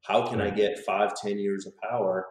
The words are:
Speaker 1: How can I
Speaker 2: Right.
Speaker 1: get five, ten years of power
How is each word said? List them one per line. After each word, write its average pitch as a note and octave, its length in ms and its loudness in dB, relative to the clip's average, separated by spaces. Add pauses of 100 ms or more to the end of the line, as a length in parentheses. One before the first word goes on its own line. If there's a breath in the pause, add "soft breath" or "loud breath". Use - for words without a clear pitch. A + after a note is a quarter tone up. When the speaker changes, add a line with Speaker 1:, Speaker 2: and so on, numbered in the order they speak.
Speaker 1:
How A#2 260 2
can A#2 140 -2
I G2+ 40 2
Speaker 2:
Right. G2 100 0
Speaker 1:
get G#2 240 2
five, G2+ 360 2
ten G2+ 220 -4
years G2 300 -4
of G2 100 -18
power G#2 540 -2